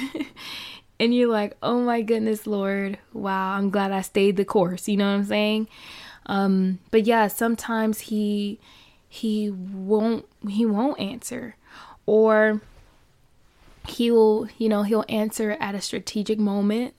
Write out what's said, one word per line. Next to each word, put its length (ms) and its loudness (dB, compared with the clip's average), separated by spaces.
<laughs> 60 -6
And 140 2
you're 160 4
like, 320 -2
"Oh 180 0
my 220 0
goodness, 440 0
Lord. 520 -2
Wow, 400 -2
I'm 180 0
glad 220 0
I 80 0
stayed 360 2
the 80 2
course." 440 0
You 80 2
know 100 2
what 120 2
I'm 60 0
saying? 440 0
Um, 540 2
but 140 4
yeah, 240 4
sometimes 720 -2
he, 580 -4
he 420 -4
won't, 760 -2
he 180 0
won't 320 0
answer. 580 -10
Or 560 4
he 240 0
will, 380 4
you 100 0
know, 140 2
he'll 260 0
answer 520 -2
at 140 -4
a 60 -6
strategic 580 -4
moment, 600 0